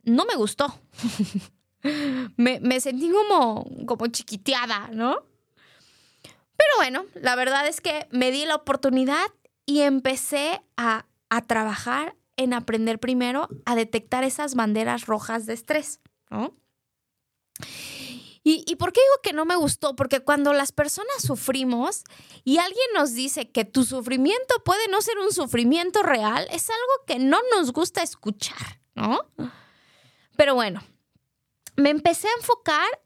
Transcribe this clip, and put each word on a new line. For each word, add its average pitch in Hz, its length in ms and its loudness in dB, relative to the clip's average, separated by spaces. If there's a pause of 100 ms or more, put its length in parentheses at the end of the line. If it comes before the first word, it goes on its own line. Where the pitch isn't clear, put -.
no 247 220 4
me 453 120 0
gustó. 240 440 -2 (1000)
<laughs> 277 560 -4
Me, 247 220 4
me 254 200 0
sentí 277 300 -2
como, 359 560 2 (180)
como 233 220 -2
chiquiteada, 226 840 -4
¿no? 240 340 -2 (1000)
Pero - 540 0
bueno, 294 280 0 (100)
la 247 200 0
verdad 269 340 0
es 320 140 -8
que 202 280 -6
me 254 200 2
di 285 160 -2
la 320 80 0
oportunidad 277 720 0 (400)
y 285 160 2
empecé 277 800 0 (160)
a, 226 260 -2 (240)
a 233 140 0
trabajar 233 760 -2 (220)
en 254 160 0
aprender 226 440 -2
primero 247 520 -2 (160)
a 240 80 0
detectar 226 500 -2
esas 269 300 -4
banderas 226 500 0
rojas 220 400 -4
de 226 80 -8
estrés, 302 480 -4 (300)
¿no? 220 260 -6 (1900)
¿Y, 311 200 2
y 330 100 -4
por 349 160 -2
qué 480 80 4
digo 539 220 6
que 381 100 0
no 311 140 -2
me 349 100 2
gustó? 285 400 0
Porque 269 240 0
cuando 285 320 2
las 277 180 2
personas 415 520 -4
sufrimos 262 840 -2 (400)
y 269 140 4
alguien 381 360 0
nos 294 180 2
dice 262 380 -4
que 220 160 0
tu 254 180 2
sufrimiento 269 680 0 (100)
puede 415 240 2
no 392 120 2
ser 415 180 -2
un 392 140 0
sufrimiento 320 680 2
real, 233 480 2
es - 180 -6
algo 494 380 -2
que 254 120 -2
no 277 200 4 (160)
nos 247 180 2
gusta 339 300 -2
escuchar, - 760 -8 (140)
¿no? 226 360 -2 (1080)
Pero 277 180 6
bueno, 208 280 -2 (920)
me 285 120 4
empecé 311 400 2
a 466 100 0
enfocar 349 480 0 (200)